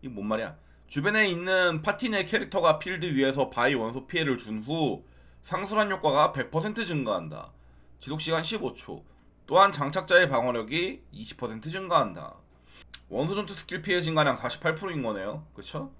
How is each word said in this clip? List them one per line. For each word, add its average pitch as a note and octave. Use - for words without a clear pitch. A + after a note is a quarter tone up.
이거 C3
뭔 G#2
말이야? A2
주변에 G#3
있는 F3+
파티 G#3
내 G3+
캐릭터가 E3+
필드 F3
위에서 C3+
바이 B2+
원소 A#2+
피해를 D3+
준 G#2+
후 C3+
상술한 G3+
효과가 D3+
백 C3
퍼센트 G#3+
증가한다. G2
지속시간 D#3
십오 F3+
초. -
또한 F#3
장착자의 D#3+
방어력이 B2+
이십 -
퍼센트 A2
증가한다. D#3
원소 D3
전투 G3+
스킬 -
피해 F3+
증가량 D3+
사십팔 D#3
프로인 E3
거네요. G#2+
그쵸? C4